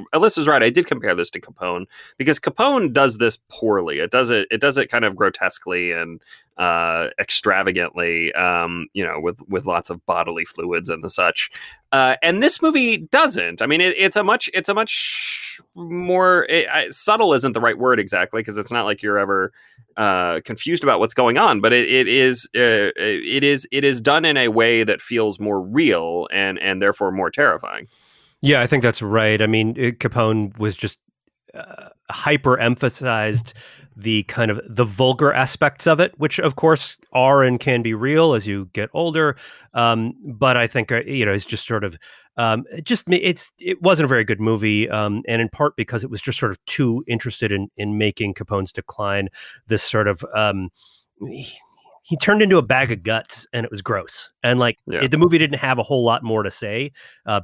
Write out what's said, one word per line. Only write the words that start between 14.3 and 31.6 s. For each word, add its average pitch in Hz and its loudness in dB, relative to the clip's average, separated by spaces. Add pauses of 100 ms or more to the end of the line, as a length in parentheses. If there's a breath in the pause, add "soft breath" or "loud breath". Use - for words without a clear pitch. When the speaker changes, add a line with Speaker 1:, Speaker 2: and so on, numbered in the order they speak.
Speaker 1:
it's 185 -2
a 202 0
much - -6 (140)
more, 180 2
it, 156 2
I, 135 0
subtle 214 2
isn't 127 2
the 113 0
right 117 2
word 123 2
exactly, 101 -2
'cause 104 -8
it's 104 -6
not 117 -2
like 104 -2
you're 104 0
ever, 98 0 (440 soft breath)
uh, 90 0
confused 160 -6
about 113 4
what's 113 0
going 123 2
on, 156 2
but 113 4
it, 120 4
it 127 4
is, 127 2
uh, 113 2
it 101 -2
is, 143 0
it 139 -2
is 135 0
done 147 2
in 151 2
a 123 2
way 113 4
that 101 -2
feels 110 -2
more 101 -2
real 90 0
and, 95 0
and 95 -2
therefore 101 0
more 92 -2
terrifying. 80 -2 (540 soft breath)
Speaker 2:
Yeah, 139 4
I 120 2
think 127 2
that's 117 2
right. 107 2
I 110 4
mean, 110 2
it, 123 -2
Capone 110 -2
was 107 -2
just, - -8 (520)
uh, - -18 (220)